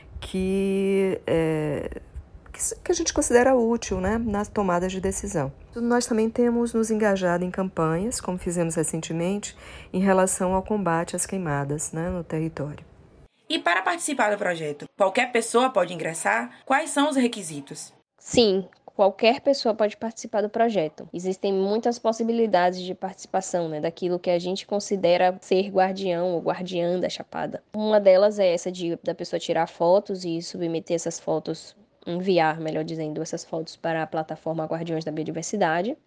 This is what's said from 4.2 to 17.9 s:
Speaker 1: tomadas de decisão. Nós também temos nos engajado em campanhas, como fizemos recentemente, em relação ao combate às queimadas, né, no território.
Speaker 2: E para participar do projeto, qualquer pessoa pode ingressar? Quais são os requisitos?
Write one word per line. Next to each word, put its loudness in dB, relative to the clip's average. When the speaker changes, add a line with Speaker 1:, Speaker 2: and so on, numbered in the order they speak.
Speaker 1:
tomadas 0
de -6
decisão. -4
Nós 0
também 2
temos 2
nos 0
engajado 2
em -4
campanhas, -2
como -4
fizemos -2
recentemente, -4
em 0
relação 4
ao 2
combate 0
às -2
queimadas, -4
né, -4
no -4
território. -6
Speaker 2:
E 0
para 0
participar 0
do 0
projeto, -4
qualquer 2
pessoa 2
pode 2
ingressar? -2
Quais 0
são 2
os 0
requisitos? -4